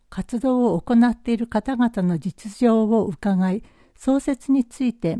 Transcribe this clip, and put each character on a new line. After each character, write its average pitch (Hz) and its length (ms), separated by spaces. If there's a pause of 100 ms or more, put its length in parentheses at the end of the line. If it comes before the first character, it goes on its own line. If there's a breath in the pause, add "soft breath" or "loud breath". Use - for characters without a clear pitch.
(100)
活 - 280
動 247 360
を 170 60
行 - 140 (140)
っ 226 80
て - 160
い 226 40
る 226 100
方 233 300
々 233 260
の 175 160
実 196 380
情 226 280
を 220 220
伺 185 460
い、 220 100 (340 soft breath)
創 269 240
設 277 320
に 269 120
つ - 200
い 233 100
て 165 260